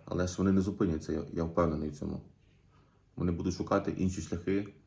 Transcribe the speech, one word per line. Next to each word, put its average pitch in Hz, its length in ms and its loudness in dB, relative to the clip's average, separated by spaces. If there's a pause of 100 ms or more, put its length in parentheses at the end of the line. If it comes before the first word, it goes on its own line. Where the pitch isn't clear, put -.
але 90 220 0
ж - 100 -6
вони 95 140 6
не 95 100 6
зупиняться, 90 520 0
я, 78 200 -2
я 82 100 0
впевнений 80 460 2
в 73 80 -8
цьому. 78 240 -6 (960)
Вони 87 160 0
будуть 87 220 -2
шукати - 380 0
інші 92 300 -2
шляхи, 95 520 -4 (140)